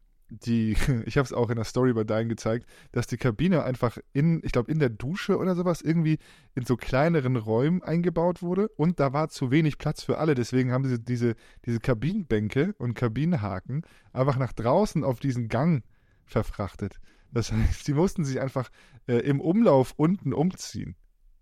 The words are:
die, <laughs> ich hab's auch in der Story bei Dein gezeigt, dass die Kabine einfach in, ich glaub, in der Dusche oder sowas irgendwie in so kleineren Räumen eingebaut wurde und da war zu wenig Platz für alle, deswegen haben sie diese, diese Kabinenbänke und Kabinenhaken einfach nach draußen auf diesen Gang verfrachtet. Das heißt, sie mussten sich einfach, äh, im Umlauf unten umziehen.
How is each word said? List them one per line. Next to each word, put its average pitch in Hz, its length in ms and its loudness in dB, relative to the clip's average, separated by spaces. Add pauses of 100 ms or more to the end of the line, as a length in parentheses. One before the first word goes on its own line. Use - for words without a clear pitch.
(280)
die, 110 480 0
<laughs> 120 300 2
ich 110 120 -2
hab's 127 140 0
auch 117 180 0
in 117 60 -2
der 113 80 -4
Story 127 280 2
bei 110 120 0
Dein 110 240 -2
gezeigt, 113 380 -2 (240)
dass 117 160 -2
die 127 120 -6
Kabine 143 460 2
einfach 127 320 -2 (160)
in, 160 320 2
ich 135 80 -2
glaub, 120 160 0
in 156 100 -2
der 139 100 4
Dusche 147 500 -4
oder 180 160 0
sowas 175 280 0
irgendwie 156 360 2 (360)
in 123 100 -4
so 120 120 0
kleineren 135 600 2
Räumen 120 460 0
eingebaut 170 600 0
wurde 180 280 -2
und 165 280 0
da 139 140 2
war 151 160 -2
zu 123 220 -4
wenig 151 280 2
Platz - 240 -6
für - 160 -2
alle, 151 160 2
deswegen 127 380 0
haben 131 140 0
sie 123 120 0
diese, 120 360 -2 (320)
diese 117 140 -2
Kabinenbänke 135 1000 0
und 120 160 -2
Kabinenhaken 120 880 -2 (300)
einfach 131 260 0
nach 131 160 -2
draußen 147 500 2
auf 131 160 -2
diesen 123 280 -2
Gang 135 360 2 (400)
verfrachtet. - 720 -4 (320)
Das 120 220 -2
heißt, - 340 2
sie 143 80 0
mussten 170 320 2
sich 131 140 -4
einfach, 131 280 -4 (380)
äh, 123 120 0
im 139 220 0
Umlauf 165 560 4
unten 160 380 0
umziehen. 127 640 -4 (460)